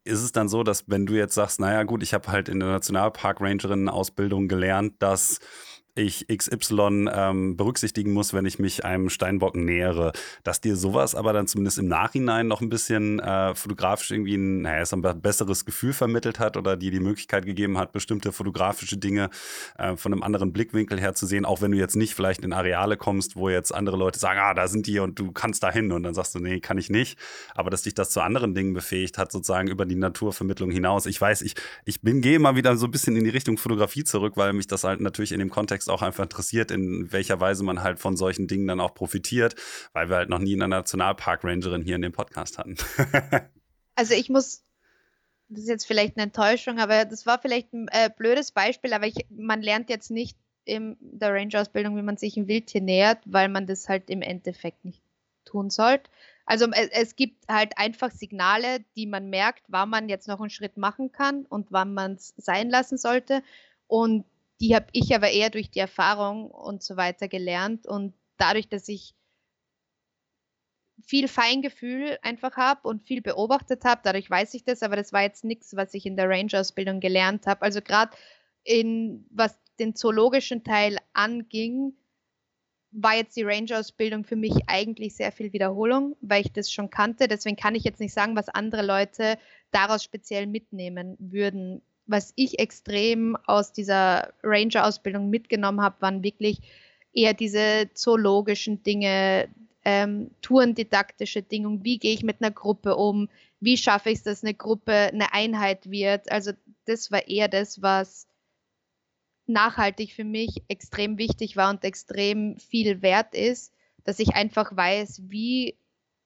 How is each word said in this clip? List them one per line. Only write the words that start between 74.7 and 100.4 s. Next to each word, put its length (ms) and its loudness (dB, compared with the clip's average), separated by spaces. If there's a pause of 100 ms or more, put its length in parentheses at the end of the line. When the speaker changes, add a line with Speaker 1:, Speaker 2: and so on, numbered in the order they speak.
Speaker 2:
aber 140 -2
das 160 -6
war 100 2
jetzt 220 -4
nix, 320 -8
was 180 -4
ich 120 -8
in 100 -6
der 120 2
Ranger-Ausbildung 720 -2
gelernt 460 2
hab. 160 0
Also 200 0
grad 340 2 (480)
in, 640 0
was 260 0 (220)
den 160 -4
zoologischen 720 2
Teil 320 2 (160)
anging, 800 -4 (1080)
war 160 4
jetzt 220 -2
die 60 -2
Ranger-Ausbildung 840 -2
für 120 -4
mich 180 0 (140)
eigentlich 480 -4
sehr 140 -2
viel 220 -10
Wiederholung, 720 0
weil 240 2
ich 60 -8
das 200 -6
schon 160 -6
kannte. 400 0
Deswegen 280 -2
kann 180 -2
ich 100 -4
jetzt 160 -2
nicht 140 -6
sagen, 220 0
was 120 -4
andere 360 -2
Leute 520 0 (340)
daraus 320 2
speziell 440 -8
mitnehmen 720 -10
würden. 640 -4 (240)
Was 300 -2
ich 220 0
extrem 800 0 (100)
aus 280 2
dieser 580 2 (100)
Ranger-Ausbildung 840 2
mitgenommen 540 0
hab, 180 0
waren 220 0
wirklich 380 -2 (520)
eher 220 4
diese 580 2
zoologischen 920 2
Dinge, 640 2 (360)
ähm, 460 0 (100)